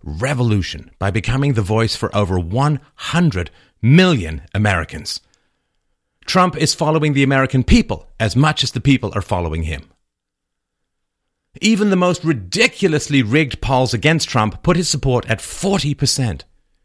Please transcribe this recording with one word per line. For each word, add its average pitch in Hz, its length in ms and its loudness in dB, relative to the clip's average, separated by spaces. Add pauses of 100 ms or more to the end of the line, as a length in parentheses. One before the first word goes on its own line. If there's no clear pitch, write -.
revolution 110 960 -2
by 98 100 -2
becoming 131 440 0
the 110 80 0
voice 107 340 0
for - 200 -4
over 95 220 0
one 123 400 0 (160)
hundred 143 560 0 (320)
million 123 600 4 (120)
Americans. 95 680 -2 (1040)
Trump 180 300 2
is 151 200 -2
following 156 360 0
the 139 120 2
American 135 400 2
people - 420 2 (140)
as 110 160 0
much 151 260 2
as 131 80 -4
the 117 100 -6
people 131 360 2
are 101 40 -2
following 85 440 -4
him. 73 240 -8 (1700)
Even 208 300 2
the 190 60 2
most 180 280 0
ridiculously 147 960 0
rigged 127 380 0
polls 131 320 0
against 147 340 0
Trump 107 360 -2
put 175 160 2
his 180 100 -2
support 127 400 -2
at 110 140 -4
forty 185 500 -2
percent. 123 540 -4 (380)